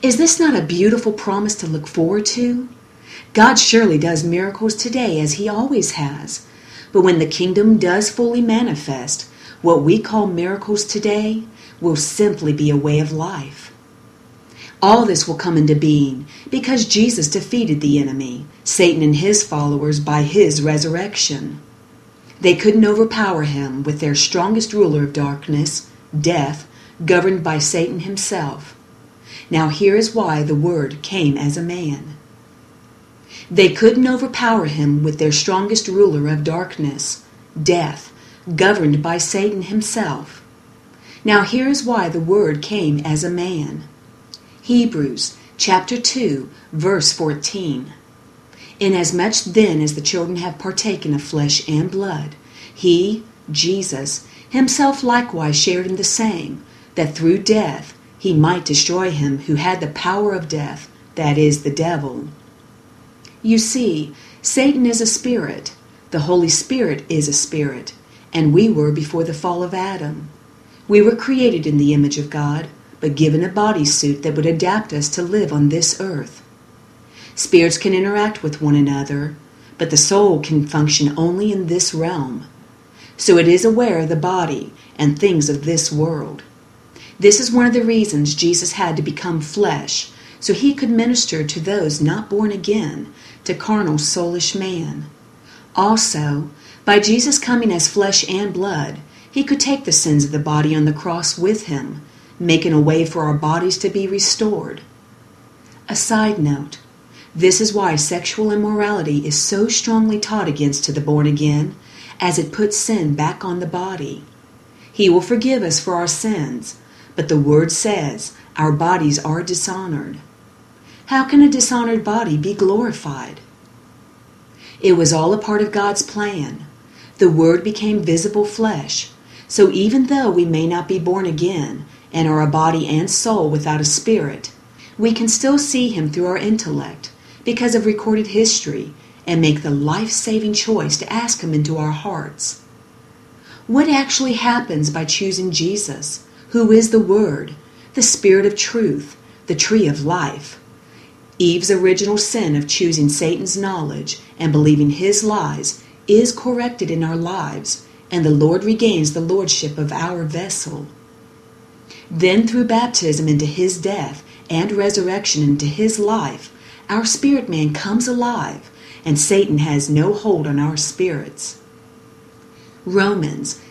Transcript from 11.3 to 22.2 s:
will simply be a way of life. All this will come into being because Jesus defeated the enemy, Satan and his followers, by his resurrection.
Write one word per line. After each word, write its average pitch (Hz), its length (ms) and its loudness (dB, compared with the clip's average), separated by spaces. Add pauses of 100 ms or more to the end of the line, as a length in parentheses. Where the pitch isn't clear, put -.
will 170 140 0
simply 151 580 0
be 147 160 0
a 147 80 2
way 147 220 2
of 151 140 -2
life. 156 600 -10 (1080)
All 220 220 8
this 175 240 0
will 160 80 -4
come 170 200 0
into 151 200 6
being 143 500 2 (240)
because 254 340 0
Jesus 208 460 2
defeated 180 500 -2
the 143 200 2
enemy, 135 440 -6 (200)
Satan 160 400 2
and 151 100 4
his 202 320 2
followers, 147 540 -2
by 147 220 0
his 151 380 2
resurrection. 151 1000 -2 (800)